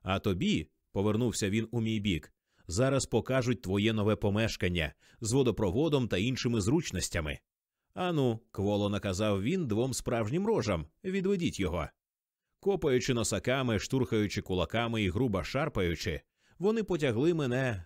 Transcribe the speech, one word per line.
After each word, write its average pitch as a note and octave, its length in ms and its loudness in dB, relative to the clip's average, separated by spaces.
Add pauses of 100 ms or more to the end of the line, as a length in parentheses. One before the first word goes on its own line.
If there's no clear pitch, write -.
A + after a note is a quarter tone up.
А F#2+ 160 -2
тобі, — G2+ 500 0 (240)
повернувся G#2 580 0
він A2 200 -2
у A#2+ 100 -4
мій A2 200 -2
бік, — F#2+ 320 -2 (340)
зараз C3+ 400 2
покажуть B2 560 0
твоє G2+ 300 2
нове G#2+ 240 2
помешкання G2 800 0 (260)
з A2 120 -4
водопроводом B2 760 2
та F#2 100 0
іншими A#2 420 0
зручностями. F2+ 800 -2 (560)
Ану, — C3+ 460 0 (100)
кволо G2+ 380 0
наказав G2+ 540 0
він E3+ 240 -2
двом A#2 280 0
справжнім B2 520 -2
рожам, — G2+ 400 0 (180)
відведіть F#3 560 -2
його. E2 280 -2 (720)
Копаючи C#3+ 540 2
носаками, A#2 640 0
штурхаючи A2 640 0
кулаками A2 600 0
і F#2 80 2
грубо G#2 340 0
шарпаючи, F#2+ 760 -2 (380)
вони G#3+ 240 0
потягли D3+ 520 2
мене B2 520 -2